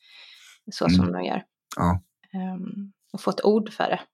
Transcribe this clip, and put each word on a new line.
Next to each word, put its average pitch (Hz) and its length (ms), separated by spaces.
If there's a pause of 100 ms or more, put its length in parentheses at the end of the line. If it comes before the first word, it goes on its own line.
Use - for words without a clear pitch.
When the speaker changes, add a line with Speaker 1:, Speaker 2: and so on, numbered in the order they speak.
(720)
Speaker 1:
så - 140
Speaker 2:
Mm. 87 120
Speaker 1:
som - 140
de 90 120
gör. - 200 (320)
Speaker 2:
Ja. 87 260 (320)
Speaker 1:
Ehm, 185 580 (220)
och - 80
fått 185 200
ord 214 320
för - 100
det. 185 160 (140)